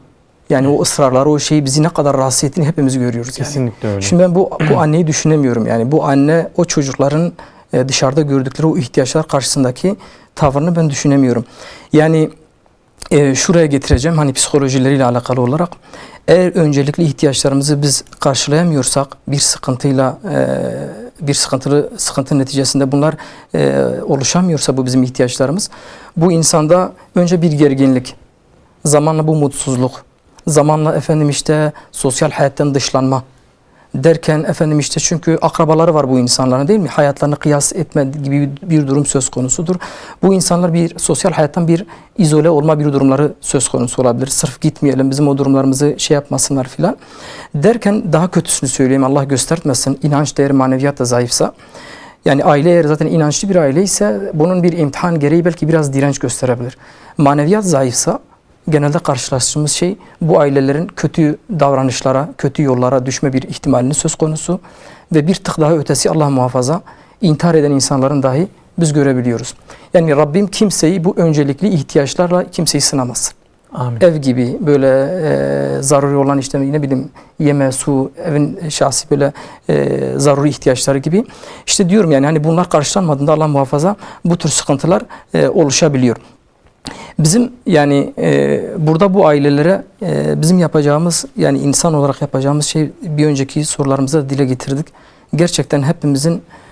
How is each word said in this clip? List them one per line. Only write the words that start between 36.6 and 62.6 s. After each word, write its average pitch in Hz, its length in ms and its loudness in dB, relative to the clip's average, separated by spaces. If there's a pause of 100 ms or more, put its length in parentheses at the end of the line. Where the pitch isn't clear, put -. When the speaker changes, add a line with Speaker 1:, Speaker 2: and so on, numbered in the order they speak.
Speaker 1:
değil 214 120 2
mi? 160 80 -2
Hayatlarını 147 480 0
kıyas 147 360 0
etme 151 320 -2 (200)
gibi 143 260 0 (120)
bir 156 260 0
durum 143 180 0
söz 131 220 -2
konusudur. 147 480 -4 (460)
Bu 196 120 4
insanlar 180 380 0
bir 165 260 -2
sosyal - 340 -2
hayattan 160 360 0
bir 170 180 0 (320)
izole 156 320 4
olma 156 280 2
bir 147 60 -2
durumları 135 560 2
söz - 280 -2
konusu 127 340 -2
olabilir. 127 240 0
Sırf - 340 -4
gitmeyelim, 135 500 0
bizim 143 180 2
o 139 100 0
durumlarımızı 135 600 2
şey - 160 -2
yapmasınlar 135 500 -2
filan 165 320 -4 (580)
derken 202 580 0
daha 165 180 2
kötüsünü - 400 -2
söyleyeyim, 135 340 2
Allah 139 200 2
göstermesin, 139 800 -2
inanç 147 360 0
değeri 139 140 2
maneviyat 135 460 2
da 127 60 -2
zayıfsa. 123 480 0 (720)
Yani 143 200 2
aile 151 260 4
eğer 175 140 4
zaten 151 220 0
inançlı 160 420 0
bir 190 80 2
aile 151 260 2
ise 202 520 -2
bunun 175 280 2
bir 170 160 2
imtihan 165 420 -2
gereği 156 240 2
belki 165 240 -2
biraz 156 240 0
direnç 139 260 0
gösterebilir. 123 600 -4 (400)
Maneviyat 147 460 2
zayıfsa 147 540 0 (500)
genelde 147 300 2
karşılaştığımız 147 720 -2
şey 185 260 -2 (240)
bu 165 200 2
ailelerin 139 460 0
kötü 151 520 -2 (220)
davranışlara, 135 680 0 (100)
kötü 143 240 -2